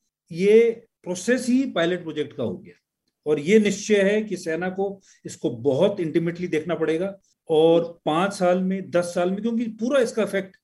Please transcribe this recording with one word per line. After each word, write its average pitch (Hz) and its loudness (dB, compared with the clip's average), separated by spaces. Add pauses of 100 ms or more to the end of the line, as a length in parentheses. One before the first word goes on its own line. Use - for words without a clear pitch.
(320)
ये 208 4 (180)
प्रोसेस 233 -2
ही 254 2
पायलट 175 0
प्रोजेक्ट 151 -6
का 135 -6
हो 180 -4
गया। 175 -20 (540)
और 151 0
ये 185 4
निश्चय 208 2
है 208 2
कि 196 -8
सेना 165 -6
को 190 -6 (240)
इसको 175 -6
बहुत 139 0
इंटीमेटली 170 -2
देखना 156 -2
पड़ेगा 160 -2 (320)
और 165 4
पांच 175 0
साल 180 2
में, 185 -4
दस 175 0
साल 175 -2
में, 202 -4
क्योंकि 233 -2
पूरा 254 -2
इसका 220 0
इफेक्ट 190 -4